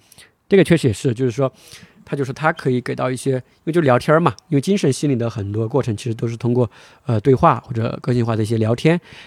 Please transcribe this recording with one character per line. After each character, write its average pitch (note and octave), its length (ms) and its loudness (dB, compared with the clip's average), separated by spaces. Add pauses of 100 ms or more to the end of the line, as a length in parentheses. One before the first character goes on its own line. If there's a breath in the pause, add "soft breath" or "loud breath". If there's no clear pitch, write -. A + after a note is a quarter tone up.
(480 soft breath)
这 G3 80 4
个 F3+ 80 8
确 F3 100 4
实 D3 140 0
也 A2 60 2
是， C3 180 -2
就 B2+ 140 -2
是 B2 40 0
说， C3 220 -2 (540 loud breath)
他 D3+ 100 -8
就 C#3 80 -4
说 C3 80 -6
他 D#3 180 -2
可 D#3 200 -4
以 B2 100 0
给 B2 160 -8
到 B2+ 140 -4
一 C3 40 -6
些， C3+ 180 -4
因 - 320 -10
为 D#3+ 80 -4
就 E3+ 100 2
聊 B2 160 4
天 D#3 240 2
嘛， D#3+ 120 2 (140)
因 D3 80 0
为 C#3 60 4
精 G3 140 2
神 E3+ 140 2
心 C#3+ 200 -2
理 C3+ 40 0
的 A#2 140 -2
很 G2+ 240 -6
多 A2 160 -2
过 C3 140 0
程 A#2 120 -2
其 G2+ 100 -10
实 A#2 100 -4
都 A#2 120 -4
是 A#2 80 -6
通 A#2+ 200 -2
过， A#2+ 160 2 (340 loud breath)
呃， A2+ 160 0
对 C3+ 140 4
话 B2 320 4
或 - 80 -12
者 A2+ 260 -4
个 B2+ 140 -2
性 A#2+ 100 0
化 A2+ 100 -2
的 A2 80 -2
一 G#2+ 40 0
些 A2+ 100 -2
聊 A2 180 0
天 D#3+ 240 2 (280 loud breath)